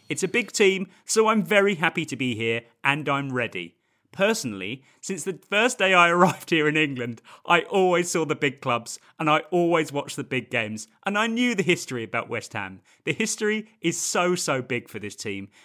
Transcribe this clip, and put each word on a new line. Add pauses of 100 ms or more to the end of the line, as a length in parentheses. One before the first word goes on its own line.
It's
a
big
team, (180)
so
I'm
very
happy
to
be
here (200)
and
I'm
ready. (380)
Personally, (160)
since
the (100)
first
day
I
<laughs>
arrived
here
in
England, (240)
I
always
saw
the
big
clubs (220)
and
I (120)
always
watched
the
big
games, (180)
and
I
knew
the
history
about
West
Ham. (240)
The
history (140)
is
so,
so
big
for
this
team, (160)